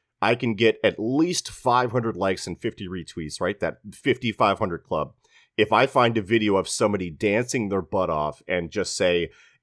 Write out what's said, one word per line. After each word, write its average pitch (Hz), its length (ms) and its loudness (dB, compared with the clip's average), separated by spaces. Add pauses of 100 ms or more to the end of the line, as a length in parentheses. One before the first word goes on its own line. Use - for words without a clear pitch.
(220)
I 110 140 4
can 120 180 -2
get 110 280 4
at 98 160 2
least 147 520 -2
five 123 420 0
hundred 113 240 -2
likes 95 300 -2
and 87 120 -8
fifty 101 300 -6
retweets, 82 520 -10
right? 95 200 -2
That 80 180 -4 (140)
fifty 120 400 0
five 98 260 2
hundred 90 260 -4
club. 76 280 -4 (460)
If 104 140 2
I 117 140 4
find 120 300 2
a 110 60 0
video 104 340 2
of 92 120 0
somebody 101 420 0
dancing 110 580 0
their 95 140 0
butt 92 260 -2
off 76 400 -2
and 87 220 -2
just - 260 -4
say, 87 340 2 (320)